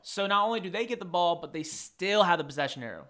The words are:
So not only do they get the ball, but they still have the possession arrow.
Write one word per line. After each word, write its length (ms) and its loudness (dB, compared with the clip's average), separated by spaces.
So 260 -4
not 180 4
only 140 0
do 100 -6
they 160 -2
get 140 -6
the 60 -10
ball, 340 2
but 140 -12
they 100 -6
still 600 0
have 140 6
the 60 -4
possession 400 -4
arrow. 260 -10